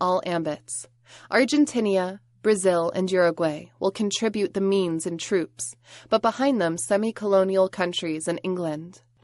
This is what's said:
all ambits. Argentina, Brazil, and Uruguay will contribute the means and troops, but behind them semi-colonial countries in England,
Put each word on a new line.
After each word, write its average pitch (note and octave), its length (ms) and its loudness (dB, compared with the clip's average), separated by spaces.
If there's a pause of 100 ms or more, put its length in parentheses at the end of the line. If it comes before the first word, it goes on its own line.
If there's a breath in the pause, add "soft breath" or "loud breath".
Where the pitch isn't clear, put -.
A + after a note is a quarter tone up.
all F3+ 240 2
ambits. E3 640 -6 (420 loud breath)
Argentina, A3 880 2 (220)
Brazil, F3+ 520 2
and F#3 160 -2
Uruguay E3+ 580 2 (120)
will G3 120 0
contribute G#3 640 -2
the G3 60 -2
means F#3+ 460 0
and E3+ 120 -4
troops, - 600 -4 (320 loud breath)
but A3 120 2
behind B3+ 380 2
them E3+ 180 0
semi-colonial F#3+ 920 2
countries F3 580 -4
in E3+ 120 -2
England, F3 600 -6 (220)